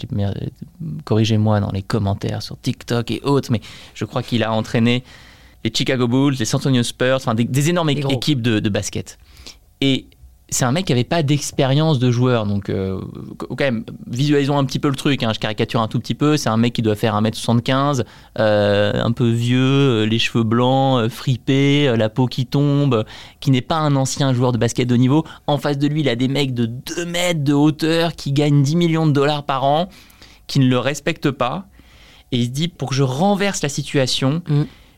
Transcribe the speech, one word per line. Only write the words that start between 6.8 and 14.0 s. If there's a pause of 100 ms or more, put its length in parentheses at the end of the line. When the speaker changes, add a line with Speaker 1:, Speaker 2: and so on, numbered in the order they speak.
Speaker 1:
Spurs,
enfin
des,
des
énormes
Speaker 2:
Des
Speaker 1:
é-,
Speaker 2:
gros.
Speaker 1:
équipes
de,
de
basket. (600)
Et (420)
c'est
un
mec
qui
avait
pas
d'expérience
de
joueur,
donc,
euh, (380)
qu-,
quand
même, (220)